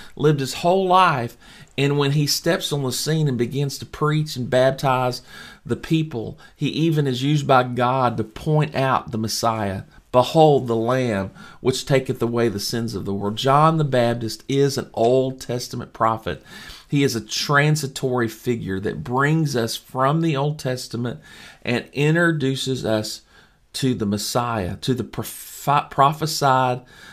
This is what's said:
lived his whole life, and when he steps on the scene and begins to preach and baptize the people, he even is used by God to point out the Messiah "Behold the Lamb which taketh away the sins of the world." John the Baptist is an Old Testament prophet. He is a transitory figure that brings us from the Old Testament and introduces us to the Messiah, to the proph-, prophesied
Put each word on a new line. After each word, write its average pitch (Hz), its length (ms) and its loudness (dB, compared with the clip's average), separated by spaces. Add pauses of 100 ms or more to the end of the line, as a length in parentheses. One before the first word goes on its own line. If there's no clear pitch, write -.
(160)
lived 147 240 4
his 131 160 -4
whole 185 320 2
life, 170 480 2 (420)
and 143 200 2
when 143 140 2
he 147 140 2
steps - 460 -2
on 143 120 -2
the 127 100 -2
scene 156 340 0
and 123 100 0
begins 135 420 -2
to - 60 -12
preach 151 520 -2
and 123 120 -6
baptize 127 720 2 (440)
the 120 100 -2
people, 117 640 -4 (160)
he 143 140 -2
even 151 360 0
is 127 160 -2
used 143 240 0
by 131 180 4
God 123 520 0
to 113 80 -4
point 151 520 -2
out 131 360 0
the 113 60 -6
Messiah 110 640 -2 (320)
"Behold 135 520 6
the 113 100 0
Lamb 113 540 0 (280)
which - 260 -2
taketh 131 360 0
away 117 260 0
the 101 100 -2
sins 113 380 -4
of 87 80 -6
the 98 100 -4
world." 101 220 -4
John 147 400 4
the 160 80 2
Baptist 117 640 0
is 139 300 2
an - 160 -8
Old 131 480 2
Testament 123 500 -8
prophet. 110 500 -2 (460)
He 143 160 2
is 117 140 0
a - 20 -2
transitory 139 1080 0
figure 110 500 -4
that - 240 -6
brings 139 540 2
us 117 180 -2
from 139 460 0
the 160 160 0
Old 147 200 -2
Testament 123 640 -6 (440)
and - 280 -4
introduces 143 920 0
us 110 380 -2 (500)
to 131 200 0
the 107 120 -2
Messiah, 104 720 -2
to - 160 -2
the 117 100 -2
proph-, - 840 -4
prophesied 135 920 2 (300)